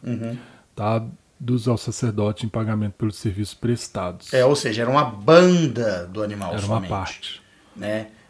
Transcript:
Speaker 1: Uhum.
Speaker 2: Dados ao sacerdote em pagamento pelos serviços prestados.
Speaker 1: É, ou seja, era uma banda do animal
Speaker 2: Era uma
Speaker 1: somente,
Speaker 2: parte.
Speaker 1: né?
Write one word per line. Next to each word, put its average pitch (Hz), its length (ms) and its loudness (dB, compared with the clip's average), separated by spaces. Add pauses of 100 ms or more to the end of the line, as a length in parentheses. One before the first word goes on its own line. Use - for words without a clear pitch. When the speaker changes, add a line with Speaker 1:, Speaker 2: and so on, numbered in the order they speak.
Speaker 1:
Uhum. 117 340 -6 (380)
Speaker 2:
Dados 113 920 -4
ao 120 100 2
sacerdote 107 720 -2
em - 20 -2
pagamento 107 460 -2
pelos 107 220 -4
serviços 101 380 -4
prestados. 98 760 -4
Speaker 1:
É, 127 120 4
ou 139 100 6
seja, 117 280 -2
era 120 80 0
uma 143 140 4
banda 117 1000 4
do 98 160 -6
animal 101 320 -4
Speaker 2:
Era 98 100 -4
uma 107 120 0
Speaker 1:
somente, 92 140 -4
Speaker 2:
parte. - 520 -8 (320)
Speaker 1:
né? 107 340 -6 (220)